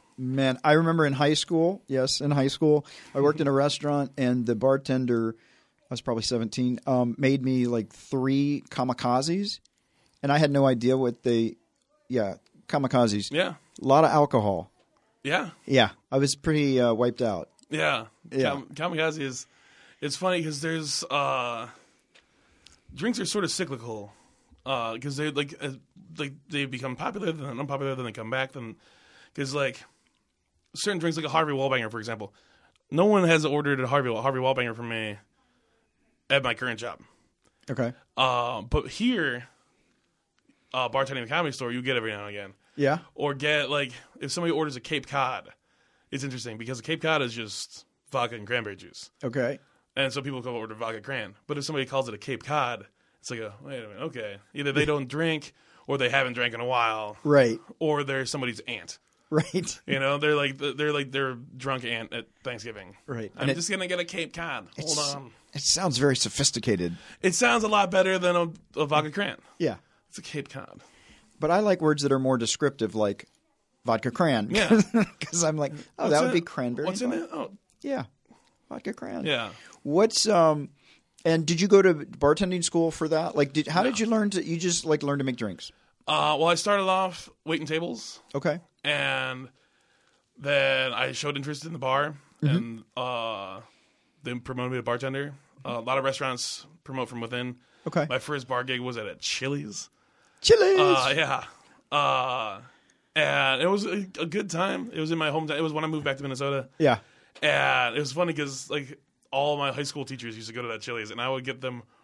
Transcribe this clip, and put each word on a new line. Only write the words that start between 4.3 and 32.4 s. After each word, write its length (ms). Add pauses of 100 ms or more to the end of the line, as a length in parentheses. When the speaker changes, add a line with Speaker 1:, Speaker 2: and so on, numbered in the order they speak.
Speaker 1:
the 80
bartender, 840 (540)
I 40
was 80
probably 200
seventeen, 640
um, 320
made 260
me, 220
like, 260
three 800
kamikazes, 880 (600)
and 100
I 60
had 140
no 160
idea 300
what 260
they, 340 (520)
yeah, 260 (320)
kamikazes. 640
Speaker 2:
Yeah. 240 (260)
Speaker 1:
A 40
lot 200
of 60
alcohol. 600 (520)
Speaker 2:
Yeah. 260 (160)
Speaker 1:
Yeah, 240 (220)
I 80
was 160
pretty, 440
uh, 140
wiped 300
out. 260 (200)
Speaker 2:
Yeah. 360 (260)
Speaker 1:
Yeah. 300 (140)
Speaker 2:
Kam-, 180
kamikaze 260
is, 280 (520)
it's 160
funny 280
'cause 180
there's, 440
uh, 600 (1300)
drinks 260
are 60
sort 180
of 80
cyclical, 600 (520)
uh, 320
'cause 200
they, 140
like, 300
uh, 100 (460)
like, 160 (160)
they 160
become 300
popular, 360
then 280
unpopular, 360
then 100
they 60
come 180
back, 220
then, 240 (580)
'cause, 200
like, 300 (920)
certain 240
drinks, 180
like 80
a 40
Harvey 240
Wallbanger, 380
for 80
example, 340 (580)